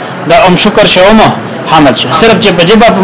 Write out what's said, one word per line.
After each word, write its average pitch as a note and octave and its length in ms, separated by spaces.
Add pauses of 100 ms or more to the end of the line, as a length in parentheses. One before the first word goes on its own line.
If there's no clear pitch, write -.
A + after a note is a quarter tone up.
(280)
دا E3 80 (100)
ام F3+ 100
شکر G3+ 300
شو، F#3 260
مو G#3+ 160 (420)
حمد C#3+ 260
شو. - 160
صرف A3+ 280
چې G3+ 180
په F3 60
جبه A3 320
په F#3+ 80